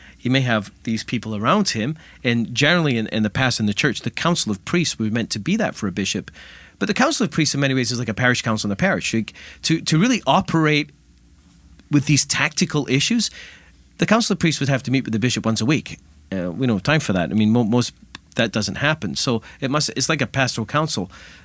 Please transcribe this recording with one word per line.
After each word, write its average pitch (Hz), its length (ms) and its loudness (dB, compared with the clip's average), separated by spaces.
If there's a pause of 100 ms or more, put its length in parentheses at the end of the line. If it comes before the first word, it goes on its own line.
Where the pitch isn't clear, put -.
(180)
He - 100 -6
may 131 140 2
have 113 280 0 (140)
these 110 220 -4
people 110 280 -6
around 139 360 2
him. 123 280 -2 (240)
And 120 320 0
generally 147 440 4
in, 110 100 -2
in 110 160 0
the 107 60 2
past 131 320 0
in 107 60 0
the 104 60 2
church, - 280 -2
the 117 100 -4
Council 165 400 0
of 98 140 -6
Priests - 340 -2
were 113 60 0
meant 107 240 -2
to 113 100 -6
be 160 160 0
that 220 200 -2
for - 120 -4
a 90 60 -4
bishop. 95 360 -4 (480)
But - 120 -4
the 208 40 2
Council 277 300 2
of 170 80 -2
Priests 151 240 0
in 139 60 0
many 139 120 2
ways 127 160 0
is 120 100 -4
like 117 100 -4
a 110 40 0
parish 123 280 0
council 110 260 -2
in 101 60 0
a - 20 -8
parish. 170 380 -2
Like, 113 180 -2 (300)
to, 165 180 0
to - 180 0
really 226 300 2
operate 151 640 2 (1000)
with 143 160 4
these 147 200 2
tactical 147 640 -2
issues, 170 420 2 (640)
the - 100 0
Council 220 260 4
of 165 60 -6
Priests 160 200 2
would 139 100 -2
have 135 140 2
to - 80 -4
meet 131 120 2
with 110 100 -6
the 113 60 2
bishop 117 260 0
once 110 160 0
a 110 40 0
week. - 340 -2 (360)
Uh, 90 160 -4
we 117 140 -2
don't 117 120 2
have 90 60 -4
time 151 160 4
for - 140 0
that. 90 160 2
I - 40 -6
mean, 107 180 4
mo-, 120 120 6
most, 120 300 2 (420)
that 117 160 0
doesn't 98 240 -2
happen. 139 400 -2
So 113 280 -2 (160)
it 135 100 -4
must, 151 260 0
it's 127 140 0
like 160 120 0
a 123 60 -2
pastoral 123 380 0
council. 147 460 -2 (320)